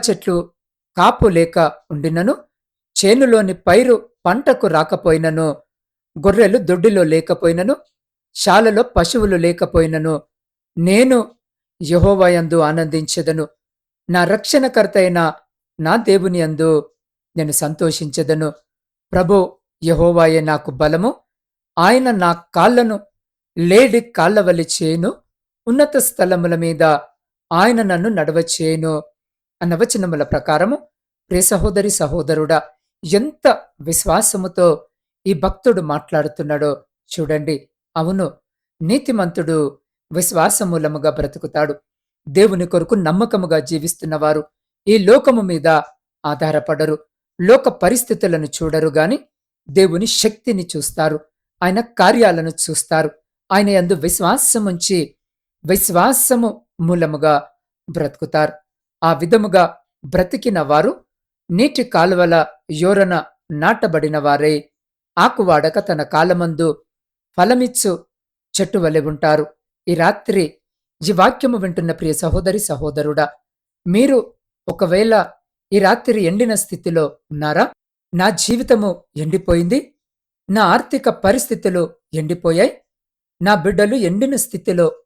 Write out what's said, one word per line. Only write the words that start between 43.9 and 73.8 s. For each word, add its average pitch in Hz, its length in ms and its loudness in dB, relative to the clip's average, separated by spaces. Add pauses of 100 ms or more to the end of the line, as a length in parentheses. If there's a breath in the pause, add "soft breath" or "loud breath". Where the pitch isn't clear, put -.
ఈ 214 100 6
లోకము 226 440 4
మీద 170 260 -2 (580)
ఆధారపడరు, 151 800 -2 (360)
లోక 247 280 4
పరిస్థితులను 180 760 -2
చూడరు 160 420 -4
గాని 160 320 0 (500)
దేవుని 180 360 2
శక్తిని 220 640 -4 (100)
చూస్తారు, 151 420 -4 (440)
ఆయన 185 180 0
కార్యాలను 190 680 2
చూస్తారు. 156 640 -4 (400)
ఆయన 202 180 2
యందు 185 240 2
విశ్వాసముంచి 175 1200 -2 (500)
విశ్వాసము 208 1000 0 (160)
మూలముగా 156 720 0 (380)
బ్రతుకుతారు. 151 640 -4 (500)
ఆ 165 100 2
విధముగా 175 640 2 (280)
బ్రతికిన 185 560 -2
వారు 151 440 0 (460)
నీటి 254 320 0
కాలువల 175 640 2 (260)
యోరన 180 520 0 (280)
నాటబడిన 156 640 -2
వారై, 147 520 0 (480)
ఆకువాడక 175 640 2
తన 160 240 -4
కాలమందు 165 800 -2 (540)
ఫలమిచ్చు 233 680 0 (560)
చెట్టు 190 160 -2
వలె 160 220 0
ఉంటారు. 151 460 0 (420)
ఈ 175 60 0
రాత్రి 175 640 -2 (520)
ఈ - 20 2
వాక్యము 240 460 2
వింటున్న 175 340 -4
ప్రియ 160 220 -4
సహోదరి, 180 460 -2
సహోదరుడా, 147 720 -4 (580)